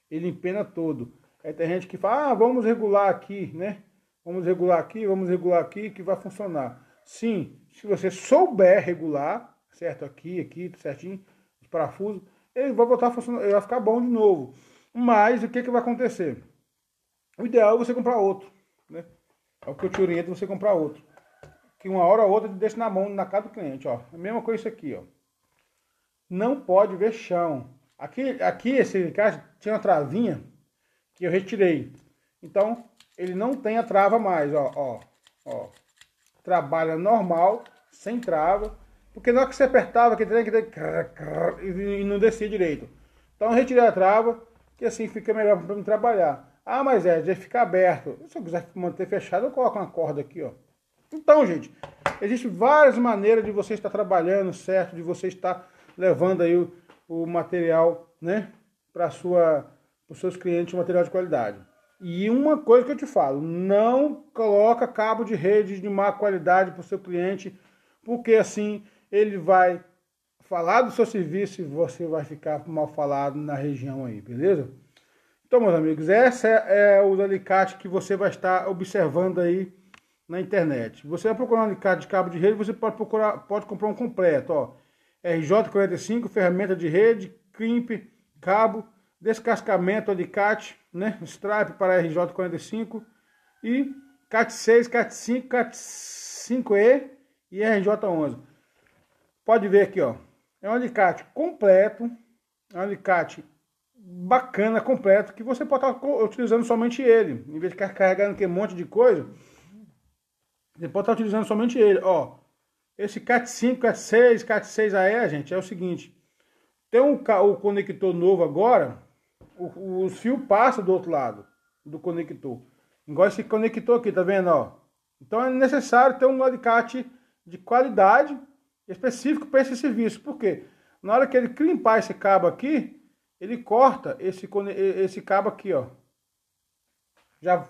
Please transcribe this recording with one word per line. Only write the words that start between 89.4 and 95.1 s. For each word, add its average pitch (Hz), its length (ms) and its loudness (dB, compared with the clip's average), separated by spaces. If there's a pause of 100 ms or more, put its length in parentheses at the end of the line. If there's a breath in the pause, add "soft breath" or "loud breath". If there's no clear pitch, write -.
alicate, 202 640 -2 (160)
né? 190 300 -6
Stripe 202 520 -4
para 185 260 2
R 165 100 0
J 175 240 -2
quarenta 180 220 -6
e 160 40 -10
cinco 220 460 -10 (580)
e 269 300 -2 (340)
CAT 226 240 0
seis, 233 360 4
CAT 233 260 -2